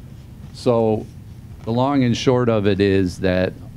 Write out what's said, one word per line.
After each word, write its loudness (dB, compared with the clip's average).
So 2
the -4
long 2
and 2
short 2
of 2
it 2
is 2
that 0